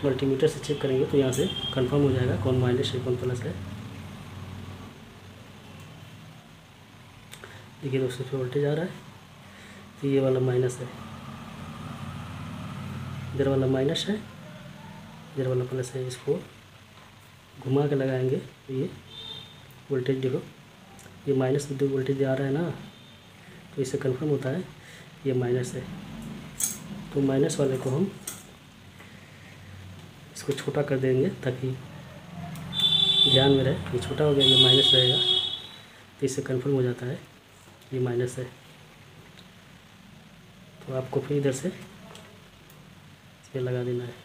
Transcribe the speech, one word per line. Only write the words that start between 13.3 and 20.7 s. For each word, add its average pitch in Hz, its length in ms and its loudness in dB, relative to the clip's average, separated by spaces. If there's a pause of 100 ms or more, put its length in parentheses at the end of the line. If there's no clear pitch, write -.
इधर 135 140 2
वाला 135 200 4
माइनस 135 400 2
है, 214 120 0 (1120)
इधर 131 140 0
वाला 127 180 2
प्लस 127 280 -4
है। 127 120 -4
इसको 143 340 -2 (1160)
घुमा 139 300 4
के 143 100 2
लगाएंगे 131 400 2
तो - 380 -10
ये 156 160 -2 (1000)
वोल्टेज 131 280 2
देखो, 131 240 0 (800)